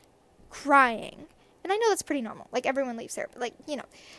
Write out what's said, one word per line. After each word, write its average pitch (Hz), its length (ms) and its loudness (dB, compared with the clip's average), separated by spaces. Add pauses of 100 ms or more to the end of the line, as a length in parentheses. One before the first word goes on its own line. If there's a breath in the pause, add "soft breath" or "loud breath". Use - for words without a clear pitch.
(500 loud breath)
crying. 269 800 2 (340 soft breath)
And 370 120 -2
I - 20 4
know 453 140 4
that's 381 120 2
pretty 285 200 -2
normal. - 300 -10
Like, 254 140 -2
everyone 254 320 -2
leaves - 180 -12
therapy, - 220 -8
like, 247 160 -6 (140)
you 294 80 -4
know. - 100 -10 (340 loud breath)